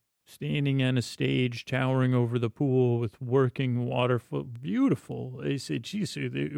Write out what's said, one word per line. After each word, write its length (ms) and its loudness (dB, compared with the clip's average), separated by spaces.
Standing 600 0
on 120 2
a 60 2
stage, 640 -2
towering 500 2
over 240 2
the 100 0
pool 520 2
with 200 -6
working 680 2
waterfall. 580 0
Beautiful. 1000 -2
They 160 -2
say, 220 -6
"Geez, 360 -6
uh, 160 -4
the, 260 -4